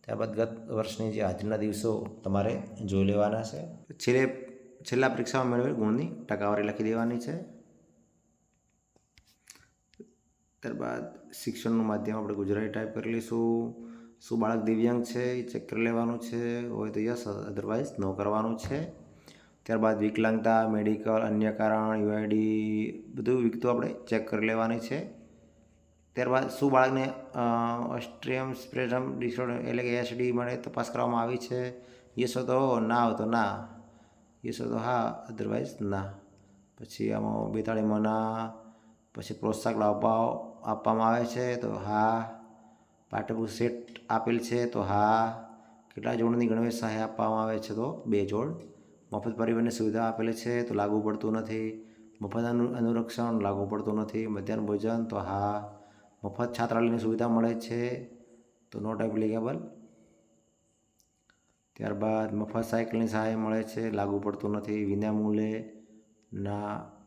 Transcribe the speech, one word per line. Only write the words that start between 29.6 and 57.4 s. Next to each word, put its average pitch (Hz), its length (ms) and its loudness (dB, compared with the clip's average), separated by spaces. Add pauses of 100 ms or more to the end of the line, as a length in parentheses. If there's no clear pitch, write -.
કે 123 60 -2
એસ 120 280 -2
ડી 123 140 0
માટે 120 260 0
તપાસ - 340 -4
કરવામાં 120 300 0
આવી 120 160 0
છે, 123 360 -4 (440)
યસ 120 200 0
હોય 127 80 -2
તો 127 140 4
હો, 127 200 4
ના 117 260 4
હોય 110 120 2
તો 107 80 -2
ના, 107 420 0 (800)
યસ 120 160 -6
હોય 117 80 -2
તો 113 80 0
હા, 117 540 0
otherwise 107 360 -2 (140)
ના. 98 320 -2 (640)
પછી 110 340 -4
આમાં 107 400 -2
બેતાળીસમાં 107 500 0
ના, 110 520 0 (640)
પછી 110 180 -10
પ્રોત્સાહક 110 440 0
લાભ 104 280 4 (580)
આપવામાં 110 440 2
આવે 120 180 4
છે 123 300 -2
તો 117 160 -4
હા, 107 680 0 (720)
પાઠ્યપુસ્તક 107 480 -4
સેટ - 420 -2 (100)
આપેલ 117 300 2
છે 120 260 0
તો 117 160 -2
હા, 107 640 2 (500)
કેટલા 120 200 -2
જોડની 117 320 4
ગણવેશ 117 320 0
સહાય 110 200 -2
આપવામાં 110 440 0
આવે 110 160 0
છે - 80 -10
તો 117 400 -4
બે 101 180 4
જોડ, 120 360 -4 (520)
મફત 110 180 -2
પરિવહનની 117 400 2
સુવિધા 113 320 0
આપેલી 113 300 0
છે 120 300 -2
તો 120 100 -4
લાગુ 104 280 2
પડતું 107 320 -2
નથી, 110 520 -4 (360)
મફત 104 200 -2
અનુ-, 120 340 2
અનુરક્ષણ 117 680 0
લાગુ 101 240 0
પડતું 104 300 -2
નથી, 107 320 -2
મધ્યાહન 107 380 -4
ભોજન 110 400 0
તો 104 120 -4
હા, 101 600 -2 (460)
મફત 120 360 -4
છાત્રાલયની 117 400 2
સુવિધા 110 280 0
મળે 117 260 4